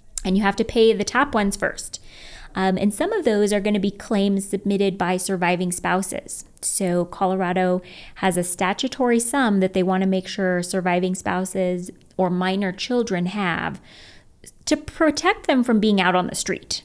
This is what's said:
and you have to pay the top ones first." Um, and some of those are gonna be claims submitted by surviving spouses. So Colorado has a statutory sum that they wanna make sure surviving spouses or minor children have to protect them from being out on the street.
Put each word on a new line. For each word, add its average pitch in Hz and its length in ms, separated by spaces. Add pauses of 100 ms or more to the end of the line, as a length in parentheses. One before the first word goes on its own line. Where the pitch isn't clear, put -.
(260)
and 190 100
you 208 80
have 196 140
to 226 80
pay 226 280
the 196 100
top 277 320
ones 202 200
first." - 460 (540)
Um, 190 220
and 208 160
some 370 200
of 392 100
those 208 300
are 208 60
gonna 208 200
be 202 120
claims 196 580
submitted 196 480
by 185 200
surviving 180 540
spouses. - 760 (160)
So 175 440
Colorado 185 760 (340)
has 190 200
a 180 80
statutory 233 760
sum 233 400
that 190 140
they 190 100
wanna 185 240
make 190 200
sure 180 360
surviving 180 500
spouses 185 800 (260)
or 185 140
minor 185 400
children 196 560
have 185 520 (840)
to 302 120
protect 320 720
them 262 160
from 226 160
being 208 200
out 180 160
on 180 120
the - 80
street. - 500